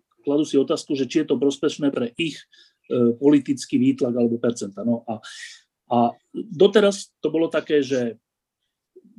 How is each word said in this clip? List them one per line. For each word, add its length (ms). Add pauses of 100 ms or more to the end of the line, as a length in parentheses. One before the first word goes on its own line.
(200)
Kladú 240
si 160
otázku, 320
že 160
či 160
je 80
to 80
prospešné 480
pre 320
ich, 160 (560)
e, 240
politický 640
výtlak 400
alebo 160
percenta. 480
No 240
a, 80 (720)
a 240 (240)
doteraz 720 (160)
to 80
bolo 160
také, 320
že 400 (1000)